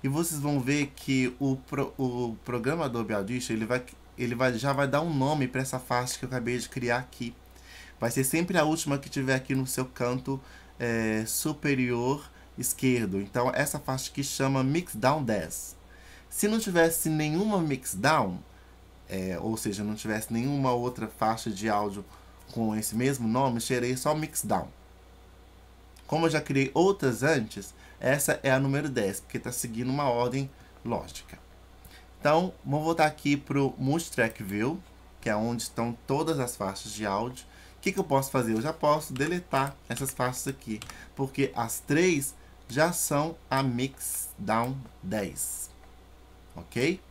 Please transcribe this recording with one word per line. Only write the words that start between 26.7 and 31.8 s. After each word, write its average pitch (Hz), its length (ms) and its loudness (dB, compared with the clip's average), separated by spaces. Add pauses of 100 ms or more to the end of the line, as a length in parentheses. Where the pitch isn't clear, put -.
outras 151 500 2
antes, 123 500 0 (260)
essa 139 440 2
é 135 80 4
a 131 80 4
número 139 300 0
dez, 107 320 -2
porque - 180 -8
tá 123 120 -8
seguindo 123 380 -4
uma 139 200 0
ordem 123 400 0 (340)
lógica. - 560 -6 (800)